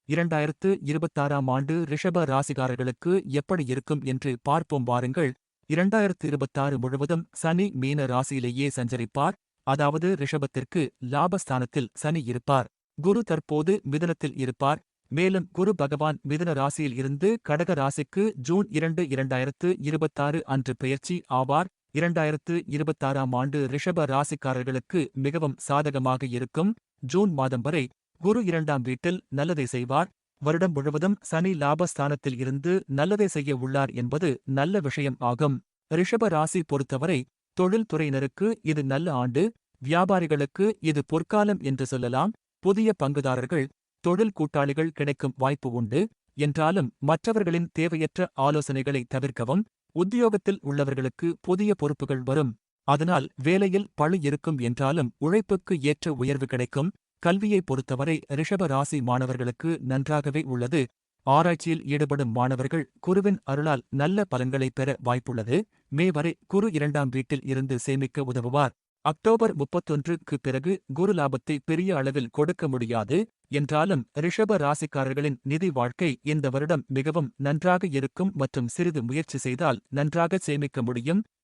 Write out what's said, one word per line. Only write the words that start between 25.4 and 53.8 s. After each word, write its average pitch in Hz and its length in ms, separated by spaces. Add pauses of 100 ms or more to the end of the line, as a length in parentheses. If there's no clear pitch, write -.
சாதகமாக 139 720
இருக்கும். 127 420 (320)
ஜூன் 180 300
மாதம் 131 320
வரை 151 160 (400)
குரு 214 240
இரண்டாம் 156 380
வீட்டில் 131 340 (140)
நல்லதை 147 340
செய்வார். 131 440 (320)
வருடம் 165 340
முழுவதும் 151 460
சனி 175 340
லாபஸ்தானத்தில் 143 840
இருந்து 139 360 (180)
நல்லதை 190 360
செய்ய 143 300
உள்ளார் 135 380
என்பது 135 340 (220)
நல்ல 156 280
விஷயம் 139 420
ஆகும். 127 340 (360)
ரிஷப 202 380
ராசி 160 340
பொறுத்தவரை 143 560 (380)
தொழில்துறையினருக்கு 170 920 (140)
இது 151 220
நல்ல 139 280
ஆண்டு, 123 300 (380)
வியாபாரிகளுக்கு 165 840 (160)
இது 151 220
பொற்காலம் 202 580
என்று 135 240
சொல்லலாம். 131 460 (300)
புதிய 208 300
பங்குதாரர்கள், 135 720 (360)
தொழில் 196 340
கூட்டாளிகள் 151 580
கிடைக்கும் 143 420
வாய்ப்பு 135 360
உண்டு. 120 300 (340)
என்றாலும் 151 560 (100)
மற்றவர்களின் 170 680
தேவையற்ற 165 560 (100)
ஆலோசனைகளை 139 680
தவிர்க்கவும். 131 580 (300)
உத்தியோகத்தில் 202 680
உள்ளவர்களுக்கு 139 640 (140)
புதிய 196 320
பொறுப்புகள் 143 480
வரும், 131 300 (360)
அதனால் 151 400 (120)
வேலையில் 190 560